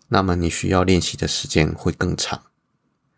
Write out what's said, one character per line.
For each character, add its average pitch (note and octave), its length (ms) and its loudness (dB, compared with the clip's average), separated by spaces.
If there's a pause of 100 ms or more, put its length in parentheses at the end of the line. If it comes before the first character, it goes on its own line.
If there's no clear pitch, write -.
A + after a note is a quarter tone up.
那 G2+ 160 2
么 F#2 140 0
你 E2+ 120 0
需 F#2+ 200 -4
要 F#2 140 4
练 F#2 180 4
习 - 160 -6
的 - 100 -4
时 - 220 -6
间 D#2+ 240 2
会 E2 180 -4
更 F2+ 240 -2
长， - 280 -6 (760)